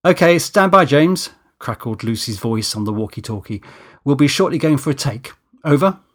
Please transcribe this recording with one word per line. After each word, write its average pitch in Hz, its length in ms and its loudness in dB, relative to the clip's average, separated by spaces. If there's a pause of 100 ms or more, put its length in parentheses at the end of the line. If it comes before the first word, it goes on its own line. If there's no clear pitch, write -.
"Okay, 170 340 4
stand 190 320 0
by, 185 140 6
James," 156 460 2 (280)
crackled 113 460 -8
Lucy's 110 340 -6
voice 113 340 -4
on 107 120 -6
the 110 80 -4
walkie-talkie. 107 680 -8 (440)
"We'll 143 100 2
be 139 140 2
shortly 170 280 0
going 151 200 2
for 151 140 -4
a - 20 -2
take. 127 400 -6 (320)
Over." 160 340 2 (160)